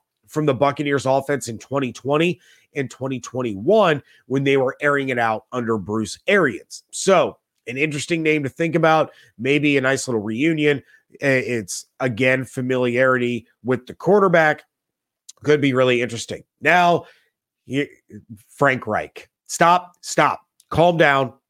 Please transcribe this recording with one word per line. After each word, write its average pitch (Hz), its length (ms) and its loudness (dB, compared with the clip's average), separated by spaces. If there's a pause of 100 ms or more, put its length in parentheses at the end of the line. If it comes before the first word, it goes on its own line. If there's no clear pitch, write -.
(280)
from 156 180 -4
the 143 80 2
Buccaneers 139 520 -2
offense 135 440 -2
in 110 80 -10
twenty 131 340 -6
twenty 156 480 -2 (360)
and 139 140 -6
twenty 131 300 -8
twenty-one 127 840 0 (240)
when 135 180 -2
they 139 100 4
were 131 240 0
airing 139 300 0
it 123 100 -2
out 113 320 -2
under 113 260 -2
Bruce 104 400 -6 (100)
Arians. 165 640 0
So 160 480 0 (260)
an 120 120 -10
interesting 151 460 -4
name 151 200 0
to 139 60 -4
think 165 260 -4
about, 160 360 2 (260)
maybe 143 380 0
a 139 60 2
nice 131 260 0
little 117 140 -2
reunion. 143 600 0 (400)
I-, 143 40 -2
it's, 120 640 -2 (120)
again, 131 460 0
familiarity 123 1000 -2 (180)
with 120 240 -4
the 98 60 -14
quarterback. 170 680 2 (800)
Could 147 160 4
be 135 140 2
really 127 280 2
interesting. 110 420 -8 (180)
Now, 175 440 2 (640)
y-, 135 220 -4 (580)
Frank 131 400 0
Reich. 85 400 -6 (200)
Stop, 175 540 2
stop, 143 440 -2 (240)
calm 170 280 2
down, 139 360 2 (160)